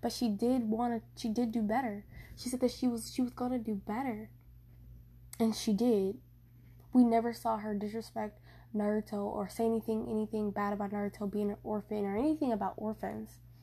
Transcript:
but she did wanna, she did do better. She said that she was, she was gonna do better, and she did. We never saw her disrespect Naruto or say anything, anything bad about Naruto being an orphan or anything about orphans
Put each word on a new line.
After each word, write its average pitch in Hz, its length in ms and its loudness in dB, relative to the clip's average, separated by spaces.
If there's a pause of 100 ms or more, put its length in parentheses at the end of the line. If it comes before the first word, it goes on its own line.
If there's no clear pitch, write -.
but 233 100 -2
she 240 180 0
did 233 400 2
wanna, 226 320 0 (160)
she 240 120 -4
did 226 220 2
do 233 100 0
better. 214 440 0 (300)
She - 140 -6
said 254 120 0
that 247 100 4
she - 160 0
was, 233 260 -2
she - 80 0
was 240 100 0
gonna 247 280 -2
do 214 160 -2
better, 220 540 -4 (1080)
and 226 160 4
she 214 200 0
did. 202 440 4 (760)
We 247 100 10
never 233 300 4
saw 226 240 0
her 208 180 -4
disrespect 214 640 -6 (340)
Naruto 208 480 0
or 202 280 -4
say - 160 0
anything, 226 440 0
anything 214 420 0
bad 202 200 0
about 202 200 -2
Naruto 208 380 -4
being 208 220 0
an 208 120 -6
orphan 214 420 -2
or 196 100 -2
anything 294 380 2
about 196 240 -2
orphans 214 600 -6 (240)